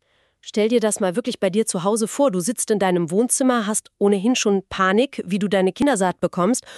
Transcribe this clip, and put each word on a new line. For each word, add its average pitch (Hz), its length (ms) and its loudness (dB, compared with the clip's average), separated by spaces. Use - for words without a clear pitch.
Stell 214 260 -2
dir 240 100 2
das 208 200 -2
mal 185 160 0
wirklich 240 240 -4
bei 190 120 0
dir 214 160 0
zu 170 160 -4
Hause 214 240 0
vor. 277 240 0
Du 185 80 -2
sitzt 220 320 -4
in 214 80 0
deinem 180 320 0
Wohnzimmer, 240 560 0
hast - 320 -6
ohnehin 202 360 2
schon 196 320 0
Panik, 208 560 0
wie 185 140 -2
du 196 100 -2
deine 185 240 2
Kinder 262 260 0
satt 185 220 0
bekommst, 180 460 0